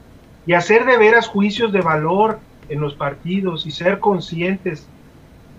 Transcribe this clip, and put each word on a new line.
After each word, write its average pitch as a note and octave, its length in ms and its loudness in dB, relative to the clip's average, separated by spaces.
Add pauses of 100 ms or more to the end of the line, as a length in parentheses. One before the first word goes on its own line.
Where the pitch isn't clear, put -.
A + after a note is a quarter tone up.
(460)
y E3+ 80 -2
hacer G#3+ 320 4
de B3+ 120 4
veras A3 300 6
juicios G#3 440 -2
de F#3+ 100 0
valor E3+ 580 0 (280)
en D3 140 -6
los C#3+ 120 -4
partidos E3 720 -6
y D3+ 60 -12
ser F#3+ 280 -2
conscientes F3 880 -4 (720)